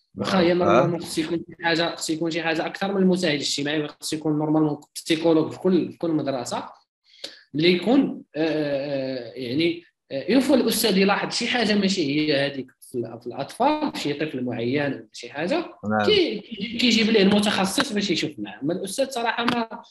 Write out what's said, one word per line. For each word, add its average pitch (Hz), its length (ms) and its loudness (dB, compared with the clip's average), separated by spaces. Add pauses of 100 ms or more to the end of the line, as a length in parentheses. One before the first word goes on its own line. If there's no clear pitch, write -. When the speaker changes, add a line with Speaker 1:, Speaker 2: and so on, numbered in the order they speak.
(160)
Speaker 1:
واخا 190 240 0
هي 175 140 4
Speaker 2:
نعم. 175 40 2
Speaker 1:
نورمالمون 165 420 4
Speaker 2:
آه. - 40 -10
Speaker 1:
خص - 140 -8
يكون 165 200 -2 (100)
شي - 160 -10
حاجة، 165 320 0
خص - 140 -6
يكون 160 200 -2
شي 165 120 -2
حاجة 156 240 0
أكثر 196 280 -4
من 190 80 2
المساعد 180 320 4
الاجتماعي، 147 540 -2
خص - 240 -12
يكون 156 260 -2
نورمالمون 151 420 2 (140)
بسيكولوج 160 580 2
في - 60 -12
كل، 180 340 2
في - 60 -20
كل 170 120 -4
مدرسة، 139 580 -4 (840)
اللي 165 180 4
يكون، 233 500 2 (140)
آه، 139 920 -2
آه، 101 40 -14
يعني، 135 520 -2 (280)
آه، 135 200 -4
يوفى 262 220 4
الأستاذ 214 440 2
يلاحظ 190 340 2
شي 240 160 -4
حاجة 214 260 0
ماشي 190 320 2
هي 143 400 0
هذيك 135 240 -8 (100)
في - 180 -10
ال-، 120 220 -8
في - 60 -18
الأطفال، 277 680 -2
في - 80 -8
شي 147 140 -2
طفل 143 300 -4
معين 123 480 -2
ولا 110 200 -12
شي - 200 -16
حاجة، 175 240 -2 (340)
Speaker 2:
نعم. 107 160 2
Speaker 1:
كي-، 330 340 2
كي-، - 380 -8
كيجيب 226 320 4
ليه 214 120 6
المتخصص 196 680 2
باش 196 180 -2
يشوف 151 280 -2
معاه. 104 240 -12
أما 156 100 0
الأستاذ 226 380 -4
صراحة 233 340 -2
ما، 240 460 -2